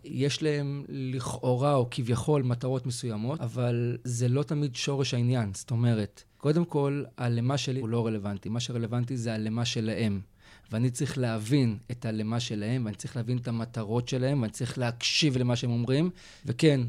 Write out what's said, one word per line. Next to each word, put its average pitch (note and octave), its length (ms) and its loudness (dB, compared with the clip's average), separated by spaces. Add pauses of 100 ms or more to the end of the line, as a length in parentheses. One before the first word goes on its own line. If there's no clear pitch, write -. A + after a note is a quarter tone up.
יש C3+ 380 0
להם C#3+ 460 0
לכאורה B2+ 840 0
או B2 160 4
כביכול B2 520 2
מטרות B2+ 440 -2
מסוימות, A#2+ 540 -4
אבל A#2+ 640 0
זה B2 240 0
לא C3 140 4
תמיד D3 340 -2
שורש C#3 380 0
העניין. A#2+ 400 2
זאת - 160 -8
אומרת, A#2 520 2 (140)
קודם D#3 280 2
כל, C#3+ 400 0 (140)
הלמה B2 400 2
שלי C3 220 -2
הוא A2+ 80 -4
לא A#2 180 0
רלוונטי. G2+ 420 -4
מה A2+ 120 -2
שרלוונטי A#2+ 560 -2
זה A#2 180 -2
הלמה A2 300 -2
שלהם. A2 560 0 (520)
ואני A#2+ 180 2
צריך C3 280 -4
להבין A2+ 580 2 (140)
את A#2+ 140 -8
הלמה A2 360 -2
שלהם, A#2 440 -2
ואני G#2+ 120 -4
צריך - 200 -10
להבין B2 220 -2
את B2 100 -6
המטרות A#2 600 -2
שלהם, C3+ 340 0
ואני G#2+ 100 -2
צריך - 260 -6
להקשיב B2 580 2
למה B2 200 2
שהם B2 140 0
אומרים. C3 400 2 (360)
וכן, C3+ 420 6